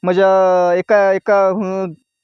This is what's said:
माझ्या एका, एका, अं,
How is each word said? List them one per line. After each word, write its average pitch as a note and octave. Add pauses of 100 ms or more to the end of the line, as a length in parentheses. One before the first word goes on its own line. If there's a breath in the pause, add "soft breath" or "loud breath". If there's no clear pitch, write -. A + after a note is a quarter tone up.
माझ्या F#3
एका, G3
एका, G3
अं, F#3+ (320)